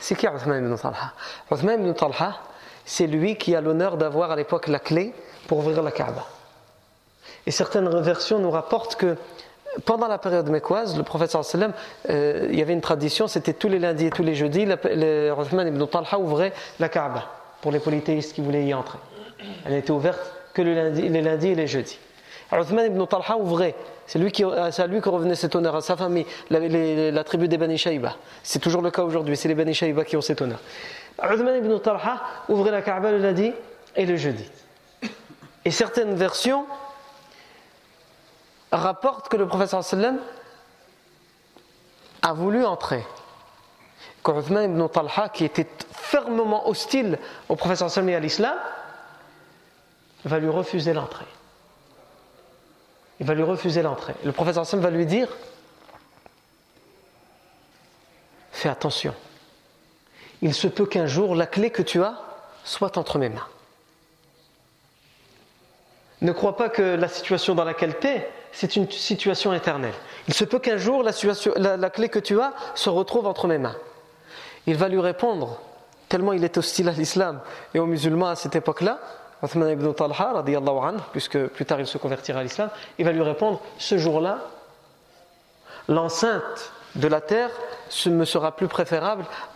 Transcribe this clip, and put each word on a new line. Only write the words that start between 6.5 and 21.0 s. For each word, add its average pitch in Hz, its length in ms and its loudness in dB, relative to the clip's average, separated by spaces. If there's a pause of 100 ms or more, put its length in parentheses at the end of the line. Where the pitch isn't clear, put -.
Et - 60 -2
certaines - 360 0 (140)
versions 175 380 0
nous 180 120 2
rapportent 220 460 -2
que 175 180 2 (680)
pendant 226 220 2
la 208 120 -2
période 175 300 0
mécoise, 170 460 0
le 151 60 -2
prophète 151 300 0
sallallahu 156 240 -2
alayhi 202 160 2
wa - 60 -12 (280)
sallam, 156 100 2
euh, 147 360 2
il - 80 2
y - 20 4
avait 156 120 2
une 170 80 0
tradition, 156 460 0
c'était - 260 0
tous - 160 -2
les 190 100 2
lundis 165 260 2
et 160 60 2
tous 185 100 -2
les 160 140 2
jeudis, 151 320 2
la, 185 160 2
le, 151 520 2
Uthman 165 320 0
ibn 147 200 0
Talha 175 320 0
ouvrait 175 340 2 (260)
la 165 100 2
Kaaba 139 340 -2 (360)
pour 151 120 0
les 147 80 2
polythéistes 151 540 0
qui - 80 -4
voulaient 143 240 2
y 139 80 2
entrer. 127 260 -6 (640)
Elle 135 60 -4
n'était 143 180 0
ouverte 156 300 2 (340)
que - 80 0
le 170 140 4
lundi, 160 340 2